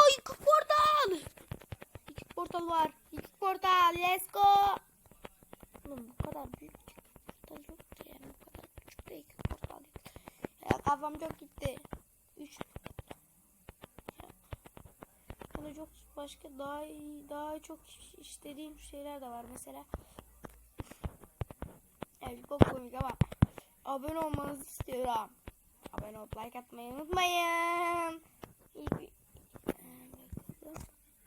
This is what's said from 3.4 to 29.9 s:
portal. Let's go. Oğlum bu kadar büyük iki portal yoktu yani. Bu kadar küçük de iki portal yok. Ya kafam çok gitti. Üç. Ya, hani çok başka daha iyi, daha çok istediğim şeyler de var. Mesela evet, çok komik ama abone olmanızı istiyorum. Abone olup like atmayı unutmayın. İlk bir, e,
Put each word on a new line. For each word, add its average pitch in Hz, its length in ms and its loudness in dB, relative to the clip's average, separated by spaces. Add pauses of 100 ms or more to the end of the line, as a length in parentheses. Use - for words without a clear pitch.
portal. 370 560 6
Let's 359 360 2
go. 403 80 2 (1500)
Oğlum 247 240 -12
bu 302 200 -4
kadar 285 160 -8 (140)
büyük 302 120 -18
iki - 220 -20 (320)
portal - 300 -18
yoktu - 500 -18
yani. - 340 -20
Bu - 120 -20
kadar - 240 -16
küçük - 340 -20
de - 80 -14
iki - 180 -20
portal - 440 -8
yok. - 100 -20 (800)
Ya - 80 4
kafam 294 400 0
çok 320 200 -8
gitti. 277 380 -8 (600)
Üç. 294 220 -16 (1600)
Ya, - 60 -20 (1300)
hani 294 180 -10
çok 311 140 -14 (280)
başka 285 420 -14
daha 285 260 -6
iyi, 294 440 -14
daha 302 300 -8
çok 311 200 -14 (400)
istediğim 294 600 -14
şeyler 285 420 -12
de 262 60 -12
var. 240 260 -10
Mesela 269 320 -14 (2500)
evet, 247 260 -10
çok 285 220 6
komik 247 240 -8
ama 262 160 -4 (760)
abone 277 340 -4
olmanızı 285 440 -4
istiyorum. 247 680 -4 (640)
Abone 214 260 -8
olup 214 180 -12
like 233 220 -10
atmayı 240 340 -14
unutmayın. 339 1300 2 (520)
İlk - 260 -4
bir, - 60 -14
e, - 1040 -14 (500)